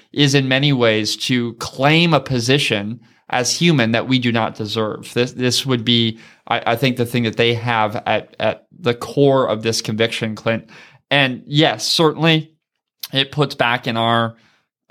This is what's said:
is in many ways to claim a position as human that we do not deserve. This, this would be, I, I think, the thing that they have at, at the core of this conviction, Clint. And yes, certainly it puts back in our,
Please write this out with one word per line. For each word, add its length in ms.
is 220
in 140
many 260
ways 420
to 400
claim 580
a 60
position 800
as 240
human 380
that 160
we 100
do 140
not 240
deserve. 580
This, 200
this 320
would 180
be, 340
I, 240
I 60
think, 180
the 100
thing 180
that 120
they 180
have 520
at, 340
at 320
the 240
core 520
of 160
this 180
conviction, 520
Clint. 360
And 340
yes, 400
certainly 680
it 220
puts 200
back 320
in 120
our, 400